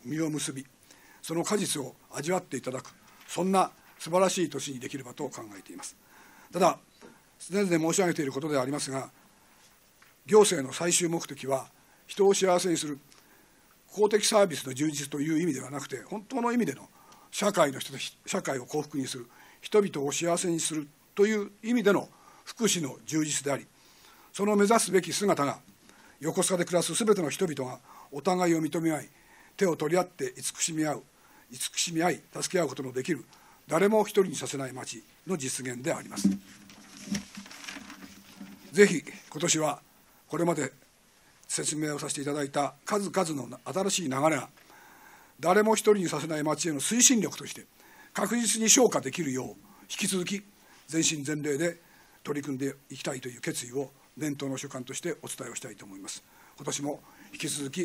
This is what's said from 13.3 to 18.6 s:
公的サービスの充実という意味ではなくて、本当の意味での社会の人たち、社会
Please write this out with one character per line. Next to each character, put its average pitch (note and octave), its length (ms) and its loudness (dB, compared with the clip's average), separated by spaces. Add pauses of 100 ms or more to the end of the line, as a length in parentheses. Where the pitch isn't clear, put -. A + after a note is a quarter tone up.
公 G#3 180 4
的 G#3 160 2
サ G#3+ 180 6
ー G3+ 40 6
ビ D#3+ 80 0
ス - 100 -8
の C3 100 -8
充 D3+ 180 0
実 C#3+ 160 -8
と D3 120 -4
い D#3 160 0
う D#3+ 60 2
意 F3+ 40 0
味 D3 80 0
で B2+ 60 -8
は B2+ 120 -12
な C#3+ 80 -8
く - 80 -10
て、 B2 140 -8
本 G#3 200 -10
当 B3+ 180 -6
の A#3 120 0
意 A#3+ 40 0
味 A3 100 2
で C3+ 80 -2
の - 140 -18 (440)
社 G3+ 180 0
会 D#3 220 4
の B2+ 80 -8
人 - 120 -12
た C3+ 60 -10
ち、 - 180 -10 (100)
社 G3 160 -2
会 C3+ 180 -2